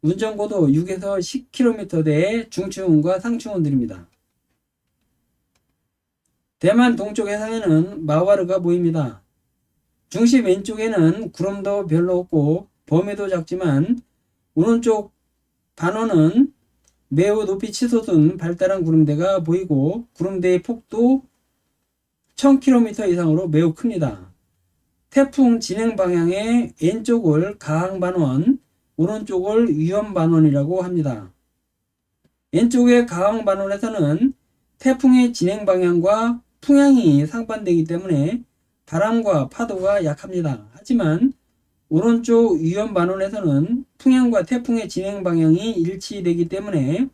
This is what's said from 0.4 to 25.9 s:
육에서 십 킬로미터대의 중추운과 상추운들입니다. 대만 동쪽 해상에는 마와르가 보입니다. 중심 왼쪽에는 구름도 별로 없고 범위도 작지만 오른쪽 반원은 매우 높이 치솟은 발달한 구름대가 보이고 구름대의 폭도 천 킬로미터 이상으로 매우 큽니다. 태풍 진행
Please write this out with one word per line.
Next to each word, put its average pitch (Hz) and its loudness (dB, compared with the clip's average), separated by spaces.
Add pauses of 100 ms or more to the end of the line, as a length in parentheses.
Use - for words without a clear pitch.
육에서 185 -2
십 - -10
킬로미터대의 202 -2
중추운과 180 0
상추운들입니다. 151 -4 (2500)
대만 233 4
동쪽 208 -6
해상에는 202 -2
마와르가 180 2
보입니다. 165 -2 (880)
중심 233 2
왼쪽에는 202 -2
구름도 202 -4
별로 175 0
없고 165 -2 (160)
범위도 196 -2
작지만 180 -2 (540)
오른쪽 220 0 (640)
반원은 202 0 (560)
매우 208 0
높이 196 -6
치솟은 190 2
발달한 175 -2
구름대가 160 2
보이고 170 -2
구름대의 180 0
폭도 240 0 (1120)
천 269 4
킬로미터 226 2
이상으로 175 0
매우 160 2
큽니다. 131 -4 (840)
태풍 269 2
진행 220 -2